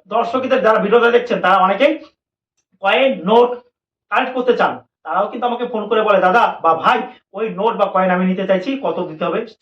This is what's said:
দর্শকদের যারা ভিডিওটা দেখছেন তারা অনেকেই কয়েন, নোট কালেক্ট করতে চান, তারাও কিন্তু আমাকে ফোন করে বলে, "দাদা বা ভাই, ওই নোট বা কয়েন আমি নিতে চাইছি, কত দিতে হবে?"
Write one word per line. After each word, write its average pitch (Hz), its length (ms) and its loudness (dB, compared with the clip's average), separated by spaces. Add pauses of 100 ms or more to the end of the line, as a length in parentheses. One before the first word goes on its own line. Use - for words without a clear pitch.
দর্শকদের 262 560 -2
যারা 214 160 4
ভিডিওটা 233 320 2
দেখছেন 233 300 0
তারা 185 160 4
অনেকেই 202 420 2 (800)
কয়েন, 220 440 0
নোট 233 260 4 (600)
কালেক্ট 247 240 -2
করতে 247 240 0
চান, - 220 0 (240)
তারাও 185 240 -2
কিন্তু 240 200 -4
আমাকে 240 200 -6
ফোন 208 220 -6
করে 220 120 2
বলে, 202 180 2
"দাদা 185 440 2
বা 165 100 4
ভাই, 220 280 0 (320)
ওই 214 160 -6
নোট 196 260 -2
বা 202 100 0
কয়েন 190 260 0
আমি 185 140 0
নিতে 185 220 -2
চাইছি, 226 360 -2
কত 175 240 -4
দিতে 156 180 -8
হবে?" 208 220 -4 (140)